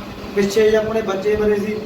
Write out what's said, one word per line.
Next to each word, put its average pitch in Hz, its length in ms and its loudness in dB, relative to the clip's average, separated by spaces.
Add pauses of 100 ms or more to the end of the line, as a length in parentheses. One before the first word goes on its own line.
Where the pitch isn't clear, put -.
(360)
ਪਿੱਛੇ 202 260 2
ਜਿਹੇ 214 140 6
ਆਪਣੇ 220 260 0
ਬੱਚੇ 196 340 0
ਮਰੇ 208 200 2
ਸੀ, 208 200 -2 (100)